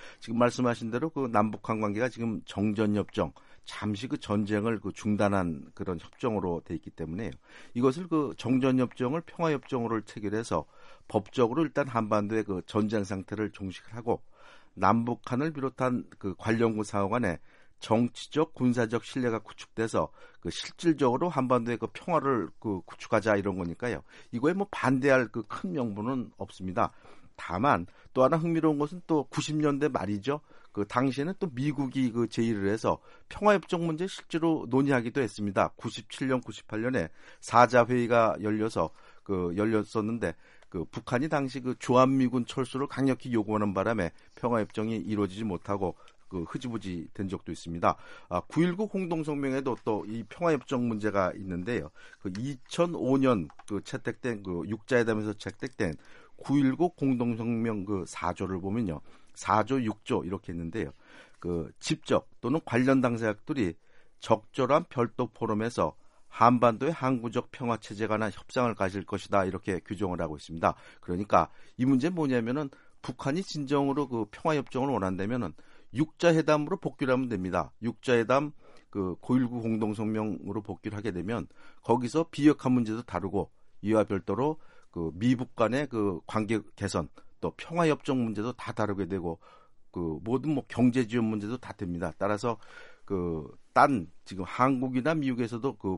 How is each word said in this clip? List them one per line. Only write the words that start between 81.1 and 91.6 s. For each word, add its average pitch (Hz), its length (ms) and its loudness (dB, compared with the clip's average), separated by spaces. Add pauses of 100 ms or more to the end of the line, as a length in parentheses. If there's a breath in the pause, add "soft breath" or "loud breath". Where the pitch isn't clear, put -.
되면 90 360 -4 (360 soft breath)
거기서 123 480 2
비핵화 143 380 4
문제도 117 320 2
다루고 90 480 -2 (320)
이와 107 220 4
별도로 104 560 -2 (320 soft breath)
그 82 220 -4
미북 120 420 2
간의 117 320 2
그 101 400 0
관계 107 320 0 (160)
개선 95 320 -2 (320 loud breath)
또 85 160 -2
평화 170 320 0
협정 139 340 0
문제도 110 320 -2
다 - 200 -10
다루게 101 320 0
되고 85 340 -4 (500 soft breath)
그 82 320 -4
모든 131 320 0
뭐 131 140 -2
경제 123 400 4
지원 117 180 0
문제도 110 300 -2
다 - 160 -10